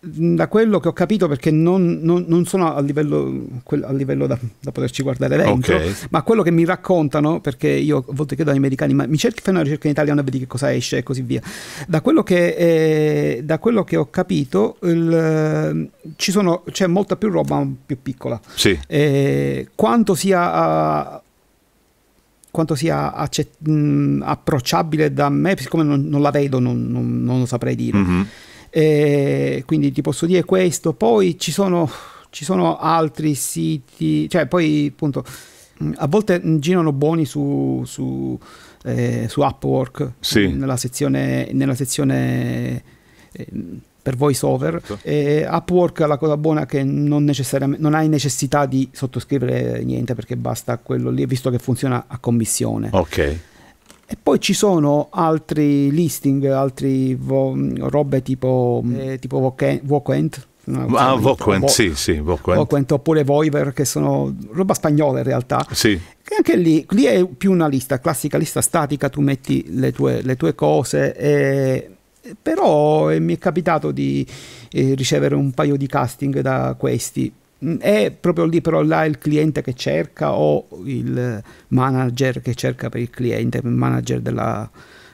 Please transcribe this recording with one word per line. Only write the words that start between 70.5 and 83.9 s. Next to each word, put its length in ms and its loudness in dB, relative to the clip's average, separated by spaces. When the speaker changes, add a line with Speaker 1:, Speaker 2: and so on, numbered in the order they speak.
Speaker 1:
cose, 600 0
e, 760 0
però, 680 2
eh, 80 2
mi 160 0
è 40 -6
capitato 520 -2
di, 340 -2
eh, 260 2
ricevere 380 0
un 160 0
paio 260 0
di 120 -4
casting 540 -2
da 360 -2
questi. 540 -4
Mm, 140 -2
è 400 2
proprio 260 0
lì, 160 2
però 220 0
là 240 2
il 120 -2
cliente 440 0
che 120 -6
cerca 580 -2
o 340 0
il 580 -4
manager 720 0
che 120 -4
cerca 360 -4
per 100 -6
il 100 -6
cliente, 540 -2
il 60 -2
manager 500 0